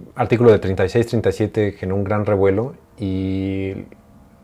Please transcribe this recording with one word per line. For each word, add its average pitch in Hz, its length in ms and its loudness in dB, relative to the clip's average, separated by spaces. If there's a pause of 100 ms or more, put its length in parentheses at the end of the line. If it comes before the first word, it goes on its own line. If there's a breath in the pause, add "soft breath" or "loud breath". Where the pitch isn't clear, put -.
(160)
artículo 120 340 4
de 104 80 6
treinta 95 260 -2
y 90 40 2
seis, 117 180 0
treinta 110 240 0
y - 20 2
siete 104 400 -2
generó 95 240 -6
un 101 80 -2
gran 104 220 -2
revuelo 101 480 2 (240)
y 95 840 -4 (600)